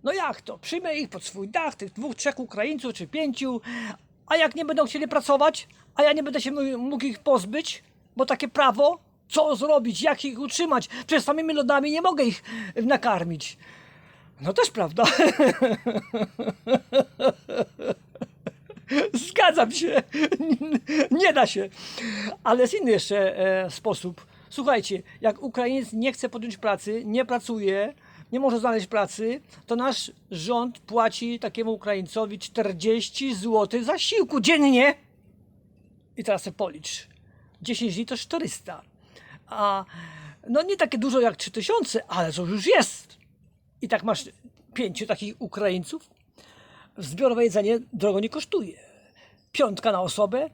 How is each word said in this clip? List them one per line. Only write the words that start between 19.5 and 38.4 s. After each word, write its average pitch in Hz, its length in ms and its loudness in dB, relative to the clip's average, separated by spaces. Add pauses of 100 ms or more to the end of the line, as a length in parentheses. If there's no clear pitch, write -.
się. 294 300 0 (1080)
Nie 330 220 4
da 269 140 6
się. 196 220 -4 (760)
Ale 240 180 4
jest 254 120 2
inny 359 160 0
jeszcze, 196 480 2 (260)
e, 170 60 -6
sposób. - 560 -6 (240)
Słuchajcie, 233 520 0 (180)
jak 220 220 0
Ukrainiec 254 500 -4
nie 226 200 -2
chce - 160 -6
podjąć 226 280 -8
pracy, 208 480 -2
nie 226 200 0
pracuje, 220 680 -2 (380)
nie 247 80 -2
może 247 180 2
znaleźć 220 280 0
pracy, 220 540 -2 (260)
to 233 100 -2
nasz 254 360 -2 (180)
rząd 233 480 -4
płaci 233 600 0
takiemu 220 340 -4
Ukraińcowi 208 640 -4
czterdzieści 220 960 -2
złotych 220 500 0
zasiłku 302 560 0
dziennie. 277 540 6 (1200)
I 233 80 -8
teraz 202 180 0
sobie 170 140 -10
policz. 160 520 -8 (540)
Dziesięć 226 320 -2
dni 226 120 -4
to 254 100 -6
czterysta. 320 680 -8 (640)